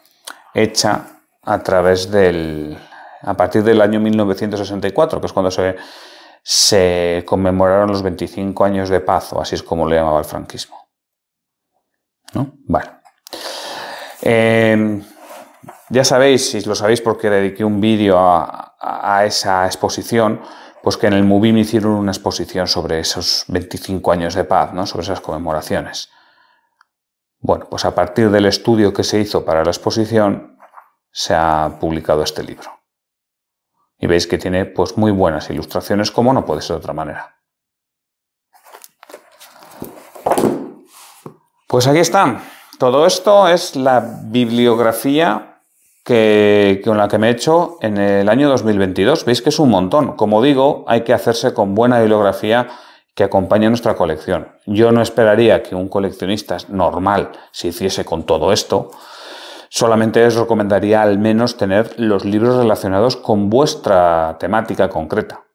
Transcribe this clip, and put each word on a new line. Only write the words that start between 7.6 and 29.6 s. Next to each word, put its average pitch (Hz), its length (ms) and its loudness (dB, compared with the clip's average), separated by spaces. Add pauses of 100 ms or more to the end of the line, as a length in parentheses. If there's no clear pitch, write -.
los 98 140 -2
veinticinco 95 640 -4
años 98 240 -2
de 95 100 0
paz, 90 340 -2
o - 80 -4
así 85 140 -6
es 80 80 -6
como 82 260 -4
le 80 60 0
llamaba 80 240 2
el 78 60 -2
franquismo, - 520 -14 (1600)
¿no? 143 160 -4 (160)
Bueno. - 300 -4 (1300)
Eh, 110 800 2 (840)
ya 127 160 2
sabéis, 131 460 4
si 110 100 -4
lo 104 140 -4
sabéis 107 260 2
porque 107 300 -2
dediqué 98 340 0
un 104 160 0
vídeo 104 380 4
a, 87 600 0
a, - 380 -4
a 101 80 4
esa 98 400 0
exposición, 107 800 -2 (400)
pues - 160 -2
que - 80 0
en 101 80 2
el 98 100 2
mubi 101 300 2
me 113 60 4
hicieron 107 320 0
una 101 200 -2
exposición 90 540 -6
sobre 82 340 -4
esos - 480 -6
veinticinco 90 640 -4
años 85 220 -2
de 95 100 -2
paz, 80 300 0
¿no? 87 100 -6
Sobre 85 200 -8
esas 90 180 -8
conmemoraciones. 80 880 -8 (1300)
Bueno, 82 320 -4
pues - 160 -6
a - 80 0
partir 101 360 0
del 101 140 4
estudio 101 480 2
que 98 120 -4
se 104 160 -2
hizo 98 260 -2
para 80 180 0